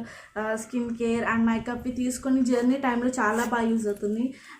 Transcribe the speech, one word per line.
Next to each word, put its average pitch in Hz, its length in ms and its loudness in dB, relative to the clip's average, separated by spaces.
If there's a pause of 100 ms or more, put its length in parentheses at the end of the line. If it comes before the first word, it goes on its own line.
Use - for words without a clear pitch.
(380)
ఆ, 220 180 -2
స్కిన్ 233 400 -4
కేర్ 233 280 0
and 226 220 2
మేకప్ 226 380 -2
తీసుకొని 254 600 0
జర్నీ 247 320 4
టైంలో 247 320 0
చాలా 233 360 2
బాగా 233 180 0
యూజ్ 226 240 2
అవుతుంది. 214 480 -2 (260)